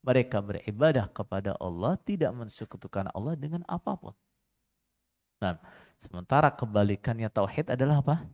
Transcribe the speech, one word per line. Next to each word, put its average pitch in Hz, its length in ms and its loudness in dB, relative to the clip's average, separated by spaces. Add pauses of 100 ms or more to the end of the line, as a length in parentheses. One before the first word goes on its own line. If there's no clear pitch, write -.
Mereka 123 400 2
beribadah 107 720 2
kepada 98 480 -4
Allah, 92 400 -2
tidak 160 320 -2
mensekutukan 107 800 -8
Allah 135 240 -4
dengan 156 320 -6
apapun. - 480 -6 (1200)
Nah, 90 200 -2 (400)
sementara 131 480 2
kebalikannya 107 800 0
tauhid - 400 0
adalah 139 320 4
apa? 147 160 2 (180)